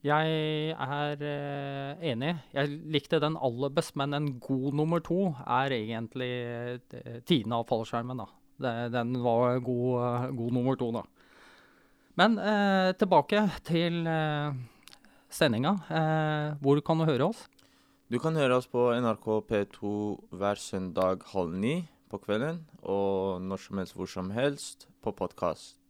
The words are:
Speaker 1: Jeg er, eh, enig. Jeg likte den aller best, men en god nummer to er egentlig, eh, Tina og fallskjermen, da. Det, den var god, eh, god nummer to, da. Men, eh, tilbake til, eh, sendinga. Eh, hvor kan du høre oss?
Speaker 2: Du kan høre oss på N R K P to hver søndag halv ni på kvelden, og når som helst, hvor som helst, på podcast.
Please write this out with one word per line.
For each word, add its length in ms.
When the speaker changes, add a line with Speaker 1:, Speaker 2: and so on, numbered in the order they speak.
Speaker 1:
Jeg 720
er, 420
eh, 760
enig. 260
Jeg 160
likte 340
den 180
aller 340
best, 240
men 180
en 260
god 360
nummer 260
to 340
er 240
egentlig, 1080
eh, 320
Tina 320
og 100
fallskjermen, 500
da. 80
Det, 300
den 220
var 380
god, 340
eh, 60
god 220
nummer 240
to, 140
da. 100
Men, 220
eh, 560
tilbake 560
til, 420
eh, 480
sendinga. 460
Eh, 720
hvor 240
kan 140
du 60
høre 240
oss? 180
Speaker 2:
Du 80
kan 160
høre 220
oss 100
på 280
N 100
R 100
K 260
P 240
to 680
hver 240
søndag 680
halv 180
ni 380
på 120
kvelden, 360
og 580
når 160
som 200
helst, 180
hvor 120
som 220
helst, 560
på 140
podcast. 640